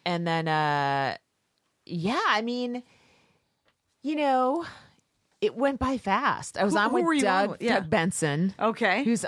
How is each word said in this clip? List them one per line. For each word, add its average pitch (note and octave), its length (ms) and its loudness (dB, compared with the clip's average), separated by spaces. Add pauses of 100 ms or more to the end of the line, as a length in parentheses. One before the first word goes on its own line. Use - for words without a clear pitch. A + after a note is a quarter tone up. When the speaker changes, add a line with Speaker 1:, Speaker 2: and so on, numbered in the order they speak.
Speaker 1:
And E3+ 200 -2
then, D#3+ 220 0
uh, C#3+ 680 0 (640)
yeah, F#3+ 420 -2
I A3+ 140 2
mean, B3 420 -4 (1200)
you D4 140 -4
know, C4+ 480 2 (800)
it G#3 120 -2
went C4+ 240 0
by C4 200 -2
fast. G3+ 580 -2
I - 80 0
was G3+ 80 2
Speaker 2:
Who, G#3 60 2
Speaker 1:
on G#3 100 2
Speaker 2:
who C4 60 0
Speaker 1:
with F4+ 100 2
Speaker 2:
were E4 80 2
you C#4 140 2
on F#3+ 160 4
Speaker 1:
Doug, G3+ 80 0
Speaker 2:
with? - 120 -12
Yeah. A3+ 180 2
Speaker 1:
Doug E3 100 -8
Benson, F3 680 0
Speaker 2:
Okay. G#3 460 2
Speaker 1:
who's A3+ 240 2